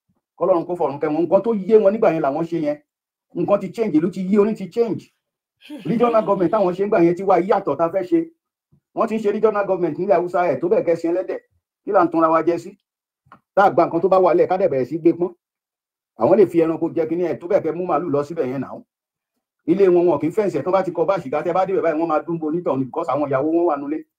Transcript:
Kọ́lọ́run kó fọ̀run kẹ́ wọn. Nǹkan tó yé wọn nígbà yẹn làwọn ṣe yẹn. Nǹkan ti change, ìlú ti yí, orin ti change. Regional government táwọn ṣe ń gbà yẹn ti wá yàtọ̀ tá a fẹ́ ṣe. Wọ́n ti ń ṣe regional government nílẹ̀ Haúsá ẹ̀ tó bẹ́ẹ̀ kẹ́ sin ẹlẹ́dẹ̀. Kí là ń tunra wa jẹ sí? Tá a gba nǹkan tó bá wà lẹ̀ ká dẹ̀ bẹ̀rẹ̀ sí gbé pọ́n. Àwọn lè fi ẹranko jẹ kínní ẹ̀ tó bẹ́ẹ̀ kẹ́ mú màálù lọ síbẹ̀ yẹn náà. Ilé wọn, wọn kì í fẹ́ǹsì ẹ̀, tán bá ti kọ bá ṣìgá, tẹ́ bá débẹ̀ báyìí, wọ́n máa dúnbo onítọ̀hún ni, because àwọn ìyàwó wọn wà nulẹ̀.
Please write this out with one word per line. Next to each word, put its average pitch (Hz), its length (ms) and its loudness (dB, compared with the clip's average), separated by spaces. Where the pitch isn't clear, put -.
Kọ́lọ́run 170 300 0
kó 175 80 -6
fọ̀run 143 260 -2
kẹ́ 160 80 -2
wọn. 156 160 -2
Nǹkan 196 180 2
tó 233 120 0
yé 208 240 4
wọn 202 160 4
nígbà 214 180 2
yẹn 165 100 -2
làwọn 147 220 -2
ṣe 165 160 -6
yẹn. 147 160 -2
Nǹkan 196 260 0
ti 190 120 -10
change, 202 260 0
ìlú 170 120 0
ti 190 160 -8
yí, 202 120 2
orin 208 160 2
ti 190 160 -12
change. 233 440 -4
Regional 226 400 2
government 190 280 0
táwọn 185 220 0
ṣe 196 120 -2
ń - 40 -4
gbà 196 120 4
yẹn 170 140 4
ti 190 60 -8
wá 185 180 4
yàtọ̀ 196 360 0
tá 165 100 0
a 165 60 -2
fẹ́ 190 100 -2
ṣe. 165 280 -2
Wọ́n 214 140 -2
ti 214 60 -4
ń 220 80 -2
ṣe 202 100 0
regional 208 340 0
government 170 320 -2
nílẹ̀ 185 160 2
Haúsá 175 360 0
ẹ̀ 127 100 -2
tó 170 80 -2
bẹ́ẹ̀ 185 160 2
kẹ́ 165 120 0
sin 165 140 -4
ẹlẹ́dẹ̀. 185 280 -4
Kí 196 80 -6
là 185 120 4
ń 160 60 -2
tunra 160 200 2
wa 160 120 2
jẹ 170 160 0
sí? 190 120 -14
Tá 196 100 4
a 175 60 6
gba 165 160 2
nǹkan 165 140 -4
tó 185 80 0
bá 190 100 4
wà 175 160 4
lẹ̀ 170 140 4
ká 185 100 0
dẹ̀ 190 100 2
bẹ̀rẹ̀ 135 160 -2
sí 147 140 -8
gbé 160 140 4
pọ́n. 175 220 -2
Àwọn 147 200 4
lè 190 80 8
fi 165 140 0
ẹranko 160 340 -2
jẹ 160 120 -2
kínní 170 200 -2
ẹ̀ 156 120 -4
tó 175 80 -16
bẹ́ẹ̀ 185 160 0
kẹ́ 156 120 -4
mú 180 120 -6
màálù 165 240 -2
lọ 143 120 0
síbẹ̀ 165 240 -6
yẹn 131 140 -6
náà. - 220 -12
Ilé 185 220 4
wọn, 175 200 4
wọn 156 120 0
kì 147 80 -2
í - 20 -2
fẹ́ǹsì 190 280 -2
ẹ̀, - 60 -4
tán 180 80 -4
bá 190 100 2
ti 175 100 -4
kọ 170 120 0
bá 190 140 0
ṣìgá, 147 260 -6
tẹ́ 175 80 -4
bá 185 140 0
débẹ̀ 180 160 -2
báyìí, 156 180 0
wọ́n 170 80 -2
máa 151 180 0
dúnbo 165 200 -4
onítọ̀hún 160 320 -2
ni, 135 60 -2
because 165 280 -8
àwọn 143 160 -2
ìyàwó 135 240 -2
wọn 170 160 2
wà 143 80 0
nulẹ̀. 147 280 -8